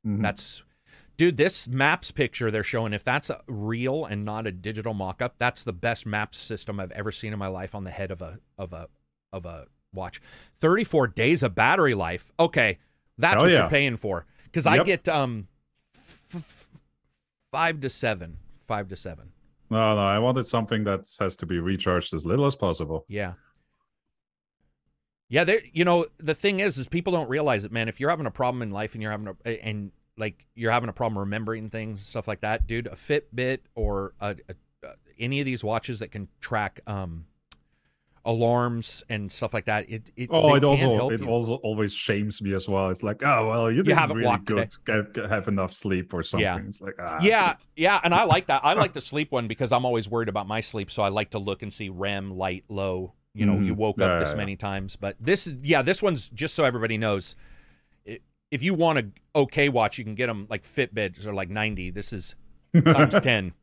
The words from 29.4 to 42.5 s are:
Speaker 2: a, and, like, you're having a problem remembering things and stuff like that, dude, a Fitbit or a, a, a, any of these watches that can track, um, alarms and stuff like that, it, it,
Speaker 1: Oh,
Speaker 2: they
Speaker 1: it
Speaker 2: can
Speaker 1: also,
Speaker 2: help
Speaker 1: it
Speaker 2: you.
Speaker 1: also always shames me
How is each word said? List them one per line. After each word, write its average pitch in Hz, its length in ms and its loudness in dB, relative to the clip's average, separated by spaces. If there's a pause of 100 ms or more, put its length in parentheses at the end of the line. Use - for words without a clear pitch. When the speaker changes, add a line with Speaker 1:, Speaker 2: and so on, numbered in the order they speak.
Speaker 2:
a, 117 180 -6
and, 104 280 -6 (260)
like, 107 380 -8
you're 113 160 0
having 120 180 2
a 101 40 -8
problem 110 260 -2
remembering 110 500 -4
things 107 300 -8
and 101 60 -16
stuff - 220 -8
like 104 140 -6
that, 110 240 -2
dude, 117 220 -4
a - 80 -12
Fitbit 131 640 -2 (160)
or 101 440 -2
a, 104 160 -4 (140)
a, 92 60 -12 (320)
a, - 60 -16 (260)
any 131 200 -2
of 139 60 -2
these 127 180 -4
watches 110 360 -4
that 107 100 -10
can 101 200 -10 (120)
track, 104 460 -4
um, 87 380 -8 (1000)
alarms 117 840 0
and 104 240 -6
stuff - 220 -6
like 107 120 -4
that, 107 240 -2
it, 110 260 -12
it, 123 160 -8
Speaker 1:
Oh, 160 180 6
Speaker 2:
they 143 80 10
Speaker 1:
it - 40 8
Speaker 2:
can 143 40 6
Speaker 1:
also, 135 300 6
Speaker 2:
help 120 180 2
Speaker 1:
it 110 80 -2
Speaker 2:
you. 101 60 -4
Speaker 1:
also 117 280 0
always 107 380 -2
shames 104 480 -2
me 98 120 -2